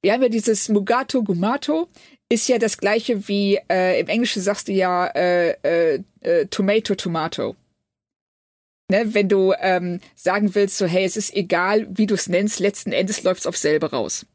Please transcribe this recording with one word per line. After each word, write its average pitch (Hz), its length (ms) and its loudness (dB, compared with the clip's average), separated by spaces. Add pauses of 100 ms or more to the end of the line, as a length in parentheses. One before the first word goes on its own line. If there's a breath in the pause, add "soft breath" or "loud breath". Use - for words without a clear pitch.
Wir 196 140 2
haben 254 80 2
ja 247 80 4
dieses 220 400 0
Mugato 226 520 0
Gumato, 247 640 -2 (420 loud breath)
ist 233 180 2
ja 254 80 4
das 220 220 0
gleiche 214 500 -2
wie, 202 320 0 (100)
äh, 185 300 2
im 175 80 -4
Englischen 226 320 0
sagst 202 280 -2
du 214 40 -4
ja, 180 360 0
äh, 175 420 0 (120)
äh, 165 400 2 (200)
äh, 165 240 2
Tomato, 208 480 0
Tomato. 165 600 -6 (1400)
Ne, 214 220 0
wenn 202 160 2
du, 190 320 4
ähm, 180 400 -2 (140 loud breath)
sagen 202 400 0
willst, 202 240 2
so, 196 80 0
hey, 180 180 2
es 190 140 -2
ist - 160 -4
egal, 190 560 0
wie 202 160 0
du's 196 240 0
nennst, 196 300 0
letzten 196 320 0
Endes 185 320 0
läuft's 180 220 0
auf - 120 -2
selbe 151 320 0
raus. 113 340 -4 (100)